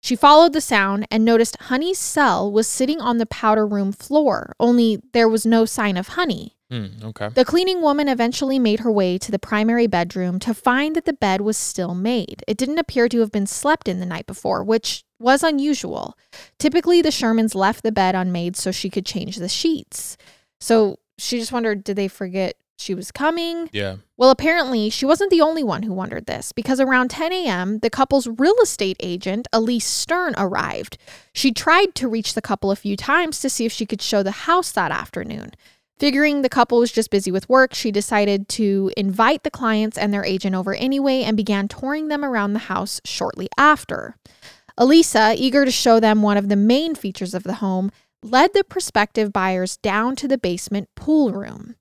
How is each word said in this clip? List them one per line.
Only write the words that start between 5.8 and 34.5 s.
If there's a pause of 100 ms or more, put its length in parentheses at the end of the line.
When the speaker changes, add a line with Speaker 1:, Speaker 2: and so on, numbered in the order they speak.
Speaker 1:
of
Honey. (160)
Speaker 2:
Hmm, (180)
okay.
Speaker 1:
The
cleaning
woman
eventually
made
her
way
to
the
primary
bedroom
to
find
that
the
bed
was
still
made.
It
didn't
appear
to
have
been
slept
in
the
night
before,
which (160)
was
unusual. (440)
Typically,
the
Shermans
left
the
bed
unmade
so
she
could
change
the
sheets. (460)
So (180)
she
just
wondered,
did
they
forget (220)
she
was
coming?
Speaker 2:
Yeah. (200)
Speaker 1:
Well,
apparently,
she
wasn't
the
only
one
who
wondered
this,
because
around
ten
A
M,
the
couple's
real
estate
agent,
Elise
Stern,
arrived. (340)
She
tried
to
reach
the
couple
a
few
times
to
see
if
she
could
show
the
house